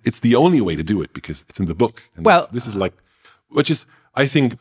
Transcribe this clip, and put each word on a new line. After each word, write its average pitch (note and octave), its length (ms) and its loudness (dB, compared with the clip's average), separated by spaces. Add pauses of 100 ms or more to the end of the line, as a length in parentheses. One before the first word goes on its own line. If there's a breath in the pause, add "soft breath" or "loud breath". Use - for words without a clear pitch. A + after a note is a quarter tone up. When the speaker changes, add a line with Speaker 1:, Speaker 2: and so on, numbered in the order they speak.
Speaker 1:
it's - 160 -4
the A#2 140 4
only D#3 260 4
way E2+ 160 -2
to D2+ 60 -4
do F2+ 180 -2
it - 120 -10
because - 360 -14
it's - 100 -12
in F#2+ 60 -2
the E2 100 -4
book. - 400 -2
And E2+ 100 -4
Speaker 2:
Well F3+ 140 6
Speaker 1:
this, - 100 -8 (140)
this C3+ 40 -8
is - 80 -8
like, F#3 180 -2 (560 soft breath)
which C#3+ 200 0
is, - 160 -4 (300 soft breath)
I C#3 120 0
think, C3+ 340 0